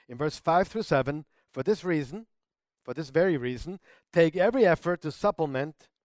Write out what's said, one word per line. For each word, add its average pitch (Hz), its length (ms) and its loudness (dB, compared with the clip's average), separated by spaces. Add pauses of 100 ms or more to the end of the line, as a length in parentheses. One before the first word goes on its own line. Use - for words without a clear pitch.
In 120 100 -14
verse 151 200 -4
five 175 300 2
through 220 160 -6
seven, 143 420 -2 (260)
"For 131 120 -6
this 208 200 -2
reason, 165 440 -4 (560)
for 127 100 -8
this 151 160 -10
very 160 280 2
reason, 127 420 -8 (320)
take 165 240 4
every 226 300 4
effort 170 360 2
to 151 100 -8
supplement," 151 760 -4 (160)